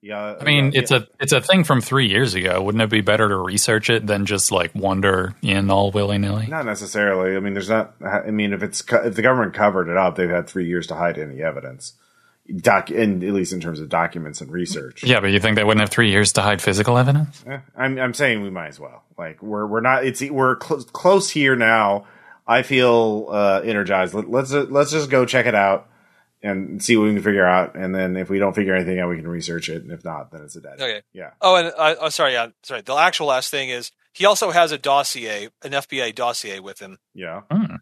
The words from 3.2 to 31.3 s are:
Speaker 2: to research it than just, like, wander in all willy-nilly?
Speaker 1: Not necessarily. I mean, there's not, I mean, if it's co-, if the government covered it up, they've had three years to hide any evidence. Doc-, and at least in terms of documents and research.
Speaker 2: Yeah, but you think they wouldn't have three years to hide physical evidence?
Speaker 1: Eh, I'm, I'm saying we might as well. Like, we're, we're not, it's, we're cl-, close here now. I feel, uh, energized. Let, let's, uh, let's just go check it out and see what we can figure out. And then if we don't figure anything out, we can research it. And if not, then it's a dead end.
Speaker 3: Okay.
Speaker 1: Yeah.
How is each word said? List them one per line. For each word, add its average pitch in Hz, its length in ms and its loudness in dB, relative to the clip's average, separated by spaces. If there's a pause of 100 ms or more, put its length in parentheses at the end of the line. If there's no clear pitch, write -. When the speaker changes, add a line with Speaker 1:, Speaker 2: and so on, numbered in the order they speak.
Speaker 2:
to 101 80 0
research 101 540 0
it 110 160 0
than 101 180 0
just, 98 260 -2
like, 90 220 0
wander 95 720 0
in 98 260 0
all 98 220 2
willy-nilly? 101 560 -2
Speaker 1:
Not 151 180 -6
necessarily. 101 720 0
I - 20 -2
mean, 98 140 -4
there's 98 160 -6
not, 110 240 0 (100)
I 101 280 -4
mean, 104 200 0
if 98 120 -4
it's - 180 -8
co-, - 240 2
if 113 80 -2
the 107 80 -4
government 120 320 2
covered 95 360 0
it 87 80 0
up, 92 180 2
they've 90 120 0
had 87 200 -2
three 92 200 -6
years 85 200 -4
to 80 80 -8
hide 82 240 -2
any 73 240 -10
evidence. 67 500 -10 (680)
Doc-, 98 300 2
and 98 340 0
at 101 100 -2
least 95 200 -2
in 90 80 -8
terms 80 180 -8
of 76 100 -12
documents 85 520 -4
and - 100 -16
research. 85 520 -8
Speaker 2:
Yeah, 127 160 4
but 98 100 -2
you 98 100 4
think 107 160 2
they 110 80 2
wouldn't 107 180 4
have 104 100 -2
three 117 180 2
years 98 240 2
to 107 80 2
hide 101 220 0
physical 107 340 2
evidence? 139 500 0
Speaker 1:
Eh, 135 120 -12 (180)
I'm, 131 220 -4
I'm 127 160 -2
saying 120 260 0
we 101 80 -8
might 85 200 -10
as 73 100 -20
well. 65 240 -20 (160)
Like, 80 240 -12
we're, 104 240 -6
we're 110 140 -2
not, 127 220 4
it's, 131 200 -2
we're 131 360 0
cl-, 143 220 -4
close 180 480 2
here 139 260 2
now. 110 520 4 (400)
I 120 160 4
feel, 117 680 2
uh, 98 340 2
energized. 95 520 0
Let, 107 140 -6
let's, 127 220 -2
uh, 139 160 0
let's 139 240 2
just 151 200 -2
go 127 140 4
check 123 200 0
it 120 100 0
out 98 320 2 (560)
and 98 400 -6
see 120 140 4
what 107 60 4
we 107 100 2
can 101 80 -2
figure 98 240 2
out. 90 300 4
And 92 180 -6
then 92 240 -2
if 92 120 -6
we 98 100 -2
don't 98 160 0
figure 95 200 0
anything 92 240 -2
out, 87 100 -2
we 87 80 -4
can 80 100 -12
research 85 420 -8
it. 80 140 -10
And - 80 -18
if 82 120 -18
not, 78 280 -12
then 80 100 -20
it's 73 140 -20
a 85 60 -18
dead 69 120 -20
end. 69 80 -12
Speaker 3:
Okay. 110 200 -6 (120)
Speaker 1:
Yeah. 85 160 -16 (100)